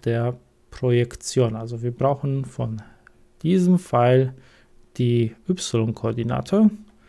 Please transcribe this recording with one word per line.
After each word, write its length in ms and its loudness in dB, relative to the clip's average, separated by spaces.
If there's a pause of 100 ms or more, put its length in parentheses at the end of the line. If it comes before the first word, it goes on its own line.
der 320 -2 (340)
Projektion. 840 0
Also 260 -10
wir 100 -4
brauchen 520 -2
von 380 -8 (600)
diesem 360 4
Pfeil 560 2 (640)
die 360 0 (140)
Y-Koordinate. 1200 0 (380)